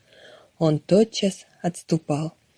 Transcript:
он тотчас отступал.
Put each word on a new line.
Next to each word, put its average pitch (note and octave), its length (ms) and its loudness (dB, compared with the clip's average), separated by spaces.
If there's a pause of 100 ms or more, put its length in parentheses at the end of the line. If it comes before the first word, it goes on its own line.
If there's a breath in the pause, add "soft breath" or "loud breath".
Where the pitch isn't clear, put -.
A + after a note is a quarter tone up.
(580 soft breath)
он D3+ 220 2
тотчас G3+ 640 0 (160)
отступал. D#3+ 720 -6 (240 soft breath)